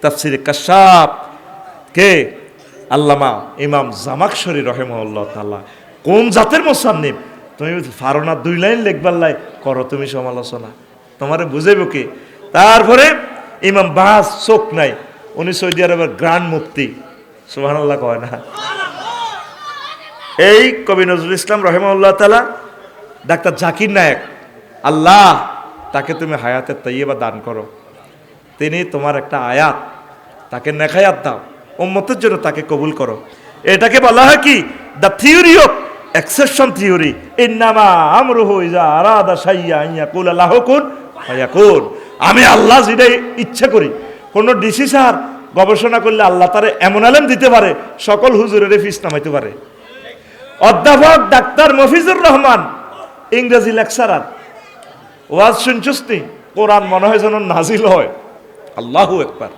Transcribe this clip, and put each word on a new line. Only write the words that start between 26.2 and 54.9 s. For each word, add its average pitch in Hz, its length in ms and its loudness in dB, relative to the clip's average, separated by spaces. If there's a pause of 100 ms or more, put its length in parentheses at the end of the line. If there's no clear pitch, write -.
হায়াতে 127 400 -6
তৈয়বা 135 420 -8
দান 110 300 -8
করো, 110 200 -12 (920)
তিনি 160 260 -6
তোমার 147 320 -6
একটা 139 240 -8
আয়াত, 131 360 -2 (720)
তাকে 123 220 -10
নেখায়াত 156 520 -2
দাও, 120 160 -8 (380)
উম্মতের 190 420 -6
জন্য 202 180 -2
তাকে 151 320 -6
কবুল 151 220 -4
করো। 123 300 -8 (420)
এটাকে 220 360 2
বলা 247 260 6
হয় 294 120 6
কি? 285 260 0 (380)
The 190 80 4
theory 330 500 4
of 294 100 6 (520)
exception 269 580 0
theory। 175 340 0 (240)
ইন্নামা 220 760 2
আমরুহু 220 500 2
ইজা 175 220 0
আরাদা 185 520 2
শাইআন 170 520 -2
আন 165 80 -8
ইয়াকুলা 175 380 -4
লাহু 180 280 2
কুন 269 300 0 (360)
ফায়াকুন। 131 680 2 (240)
আমি 220 260 4
আল্লাহ 233 360 4
যেটা 240 240 2 (320)
ইচ্ছা 240 300 -4
করি। 202 220 2 (440)
কোনো 220 200 2
ডিসি 220 340 -2
স্যার 262 260 4 (420)
গবেষণা 214 440 0
করলে 220 240 0
আল্লাহ 180 240 2
তারে 180 320 0
এমন 196 240 2
আলেম 269 240 4
দিতে 254 220 2
পারে, 202 240 4 (260)
সকল 214 320 2
হুজুরের 208 500 2
ফিস 202 220 -6
নামাইতে 151 260 -6
পারে। 127 220 -4 (1080)
অধ্যাপক 294 720 4
ডাক্তার 277 440 4
মফিজুর 330 500 2
রহমান, 269 500 4 (580)
ইংরেজি 233 400 2
লেকচারার, 220 720 -4 (840)